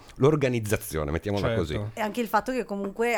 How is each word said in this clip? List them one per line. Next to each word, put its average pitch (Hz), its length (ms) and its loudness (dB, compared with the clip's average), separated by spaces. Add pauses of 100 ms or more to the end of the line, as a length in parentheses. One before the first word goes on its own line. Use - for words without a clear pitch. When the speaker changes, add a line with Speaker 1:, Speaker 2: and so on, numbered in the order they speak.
(100)
Speaker 1:
<laughs> - 60 -20
Speaker 2:
l'organizzazione, 117 960 2
mettiamola 101 360 0
Speaker 3:
Certo. 113 120 0
Speaker 2:
così. 76 200 -2 (140)
Speaker 1:
E 233 60 -6
anche 214 200 -2
il 233 60 0
fatto 208 240 0
che 254 140 -2
comunque 202 540 -2